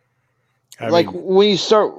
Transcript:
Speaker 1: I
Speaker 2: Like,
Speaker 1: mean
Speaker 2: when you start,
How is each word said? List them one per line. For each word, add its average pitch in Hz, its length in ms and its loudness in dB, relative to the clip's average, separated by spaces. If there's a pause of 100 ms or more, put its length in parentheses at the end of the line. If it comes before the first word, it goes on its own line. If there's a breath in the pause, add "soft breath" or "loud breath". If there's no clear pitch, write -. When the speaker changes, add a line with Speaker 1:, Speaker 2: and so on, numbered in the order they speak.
(800)
Speaker 1:
I 117 100 -8
Speaker 2:
Like, 170 240 0
Speaker 1:
mean 175 100 -12
Speaker 2:
when 190 260 2
you 196 80 0
start, 190 420 0